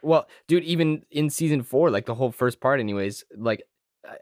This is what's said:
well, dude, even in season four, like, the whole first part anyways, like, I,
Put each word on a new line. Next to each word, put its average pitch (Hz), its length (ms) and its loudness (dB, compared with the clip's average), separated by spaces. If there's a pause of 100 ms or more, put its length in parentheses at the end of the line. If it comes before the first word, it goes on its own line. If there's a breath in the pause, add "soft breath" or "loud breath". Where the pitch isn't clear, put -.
well, 156 240 2 (220 loud breath)
dude, 165 160 2
even 160 480 0
in 147 180 0
season 147 320 0
four, 147 280 2
like, 104 160 0
the 113 100 -6
whole 123 160 -2
first 123 260 0
part 135 220 0
anyways, 101 420 -4 (140)
like, 110 260 -4 (420)
I, - 180 -18